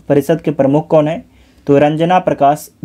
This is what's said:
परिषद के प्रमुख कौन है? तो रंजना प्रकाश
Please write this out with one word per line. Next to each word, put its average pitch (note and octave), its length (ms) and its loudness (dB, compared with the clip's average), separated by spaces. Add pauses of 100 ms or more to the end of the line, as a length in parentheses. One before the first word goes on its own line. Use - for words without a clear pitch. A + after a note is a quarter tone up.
परिषद D3 320 0
के D#3+ 100 -4
प्रमुख C#3+ 360 -2
कौन D#3 200 2
है? D#3+ 160 -8 (440)
तो C#3+ 100 4
रंजना D#3 420 2
प्रकाश D3 500 -2 (140)